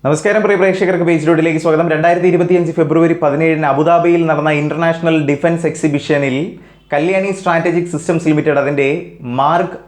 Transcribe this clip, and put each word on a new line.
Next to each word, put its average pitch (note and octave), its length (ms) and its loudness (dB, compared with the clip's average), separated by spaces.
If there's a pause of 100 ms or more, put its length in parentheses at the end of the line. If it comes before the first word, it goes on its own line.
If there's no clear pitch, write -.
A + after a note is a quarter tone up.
നമസ്കാരം G3+ 380 0
പ്രിയ G#3 160 2
പ്രേക്ഷകർക്ക്, F#3 480 0
പേജ് D#3+ 220 0
ലോഡിലേക്ക് D#3+ 340 2
സ്വാഗതം. E3 300 2
രണ്ടായിരത്തി F3 380 2
ഇരുപത്തിയഞ്ച് E3+ 460 2
ഫെബ്രുവരി E3 460 2
പതിനേഴിന് D#3 480 0
അബുദാബിയിൽ E3+ 580 2
നടന്ന D3+ 220 0 (100)
ഇന്റർനാഷണൽ E3 540 -2 (120)
ഡിഫൻസ് E3 420 0
എക്സിബിഷനിൽ C#3+ 680 -2 (560)
കല്യാണി F#3+ 460 0
സ്ട്രാറ്റജിക് E3+ 540 -2
സിസ്റ്റംസ് D#3+ 360 -2
ലിമിറ്റഡ് D3+ 340 2
അതിന്റെ C#3 240 0 (520)
മാർക്ക് E3+ 380 0 (100)